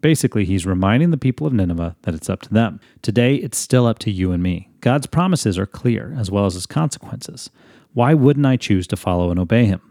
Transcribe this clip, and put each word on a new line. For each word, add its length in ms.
Basically, 440
he's 220
reminding 460
the 40
people 300
of 60
Nineveh 500
that 120
it's 140
up 140
to 100
them. 260
Today, 360
it's 200
still 300
up 140
to 100
you 220
and 100
me. 260
God's 260
promises 520
are 80
clear, 520
as 120
well 140
as 100
his 120
consequences. 840
Why 180
wouldn't 320
I 120
choose 320
to 80
follow 340
and 80
obey 260
him? 160